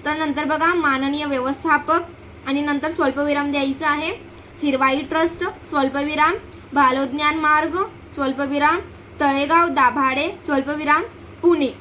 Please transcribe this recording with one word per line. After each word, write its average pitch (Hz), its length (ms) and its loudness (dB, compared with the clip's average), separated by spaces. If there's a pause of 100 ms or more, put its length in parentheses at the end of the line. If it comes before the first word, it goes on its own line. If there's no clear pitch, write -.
तर 302 120 -2
नंतर 294 280 -2
बघा, 311 300 2
माननीय 285 500 0
व्यवस्थापक 294 760 0 (460)
आणि 277 140 0
नंतर 294 300 -2
स्वल्पविराम 285 600 0
द्यायचं 277 360 -2
आहे. 320 480 -4 (280)
हिरवाई 262 380 2
ट्रस्ट, 320 440 -2 (240)
स्वल्पविराम, 302 680 0 (380)
बालोज्ञान 277 640 2
मार्ग, 311 400 2 (380)
स्वल्पविराम, 285 640 0 (420)
तळेगाव 285 480 4
दाभाडे, 262 600 2 (160)
स्वल्पविराम, 294 580 0 (400)
पुणे. 311 260 4 (120)